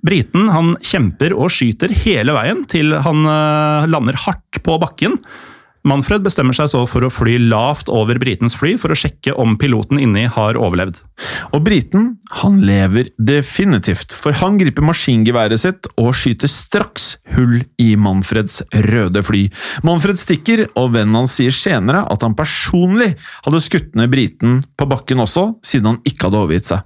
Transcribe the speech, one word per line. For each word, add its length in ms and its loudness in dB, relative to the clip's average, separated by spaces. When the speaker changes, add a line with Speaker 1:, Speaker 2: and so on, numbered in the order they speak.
Speaker 1:
Briten, 480 2
han 220 2
kjemper 480 0
og 160 0
skyter 400 0
hele 320 0
veien 320 -2
til 240 0
han, 320 0
eh, 640 0
lander 320 0
hardt 420 -6
på 160 0
bakken. 380 -2
Manfred 380 2
bestemmer 300 0
seg 160 0
så 180 0
for 140 -2
å 80 0
fly 300 0
lavt 500 0
over 300 0
britens 360 -2
fly 220 -2
for 140 -4
å 80 0
sjekke 400 -4
om 180 2
piloten 420 0
inni 300 2
har 260 0
overlevd. 440 -2
Speaker 2:
Og 100 2
briten, 540 0
han 280 2
lever 480 2
definitivt, 920 0
for 200 -2
han 260 2
griper 260 2
maskingeværet 760 2
sitt 260 -2
og 180 2
skyter 360 -2
straks 680 -4
hull 300 2
i 180 4
Manfreds 640 0
røde 500 2
fly. 220 0
Manfred 360 2
stikker, 480 0
og 160 0
vennen 220 2
hans 240 0
sier 160 2
senere 560 0
at 120 -2
han 120 0
personlig 800 0
hadde 160 2
skutt 340 -4
ned 140 2
briten 540 0
på 140 -2
bakken 340 0
også, 380 0
siden 320 0
han 100 -10
ikke 240 -2
hadde 140 0
overgitt 240 -2
seg. 200 -2